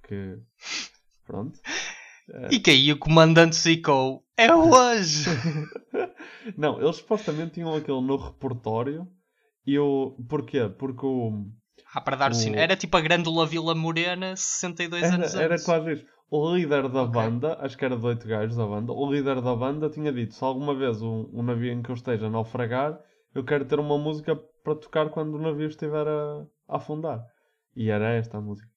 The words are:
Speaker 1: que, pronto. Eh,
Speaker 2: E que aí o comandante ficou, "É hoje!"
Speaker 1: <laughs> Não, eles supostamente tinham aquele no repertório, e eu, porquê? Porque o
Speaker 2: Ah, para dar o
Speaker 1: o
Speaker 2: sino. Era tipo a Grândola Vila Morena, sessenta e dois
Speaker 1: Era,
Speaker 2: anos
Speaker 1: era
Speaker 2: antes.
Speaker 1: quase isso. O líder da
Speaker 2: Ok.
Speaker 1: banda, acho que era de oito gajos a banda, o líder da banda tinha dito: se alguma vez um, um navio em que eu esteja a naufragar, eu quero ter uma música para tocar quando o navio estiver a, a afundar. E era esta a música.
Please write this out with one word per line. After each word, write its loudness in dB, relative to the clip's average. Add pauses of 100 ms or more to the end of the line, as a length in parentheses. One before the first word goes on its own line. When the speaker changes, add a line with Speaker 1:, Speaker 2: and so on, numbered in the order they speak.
Speaker 1:
que, -10 (880)
pronto. -10 (680)
Eh, -12
Speaker 2:
E 0
que 4
aí 6
o 2
comandante 8
ficou, 2 (100)
"É 8
hoje!" 6
Speaker 1:
<laughs> -6
Não, 0
eles 0
supostamente -4
tinham -4
aquele -2
no 0
repertório, -6 (580)
e 2
eu, 2 (140)
porquê? -2
Porque -8
o -2 (480)
Speaker 2:
Ah, -4
para -2
dar 2
o 0
Speaker 1:
o 0
Speaker 2:
sino. 0
Era 4
tipo -2
a 6
Grândola 2
Vila -2
Morena, -2
sessenta -6
e -4
dois -2
Speaker 1:
Era, 4
Speaker 2:
anos 0
Speaker 1:
era 0
Speaker 2:
antes. -6
Speaker 1:
quase 0
isso. -8 (240)
O 0
líder 2
da 0
Speaker 2:
Ok. -2
Speaker 1:
banda, 0
acho -8
que -2
era -2
de -6
oito -4
gajos -2
a 0
banda, -4
o -2
líder 0
da -2
banda -2
tinha -4
dito: -4
se -8
alguma -2
vez -2
um, -6
um -6
navio -2
em -6
que -10
eu -6
esteja -4
a -2
naufragar, -2 (340)
eu -4
quero 0
ter 0
uma 0
música -4 (280)
para -2
tocar -2
quando -6
o -8
navio -2
estiver -4
a, -4 (220)
a -6
afundar. -6 (520)
E -2
era 0
esta -4
a -8
música. -12